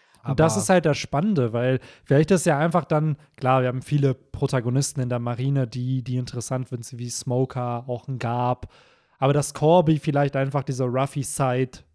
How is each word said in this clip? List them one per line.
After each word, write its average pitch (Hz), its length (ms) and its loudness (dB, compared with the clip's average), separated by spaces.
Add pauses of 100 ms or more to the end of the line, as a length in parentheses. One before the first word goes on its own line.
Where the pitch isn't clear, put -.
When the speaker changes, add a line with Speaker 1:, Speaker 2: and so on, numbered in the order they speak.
(260)
Speaker 1:
Und 143 140 2
das 160 140 4
Speaker 2:
Aber 190 80 0
Speaker 1:
ist - 80 -2
halt 175 160 4
das 147 120 2
Spannende, 143 540 0
weil 123 260 0 (240)
vielleicht 151 300 4
ist 180 140 4
ja 147 120 4
einfach 165 280 2
dann, 151 300 0 (200)
klar, 131 240 2
wir 127 80 2
haben 123 140 -4
viele 139 320 2
Protagonisten 131 880 -2
in 123 80 -4
der 123 100 -2
Marine, 123 480 -2
die, 127 340 -4
die 127 140 -4
interessant 127 540 -6
sind, 120 280 -10
wie 120 120 -10
Smoker, 123 760 -4
auch 123 220 -8
ein 131 100 -6
Garp. 123 540 -2 (460)
Aber 139 160 2
dass 143 200 -2
Corby 160 440 4
vielleicht 143 360 0
einfach 135 280 -2
diese 131 220 -4
Ruffy-Side 131 960 -2 (140)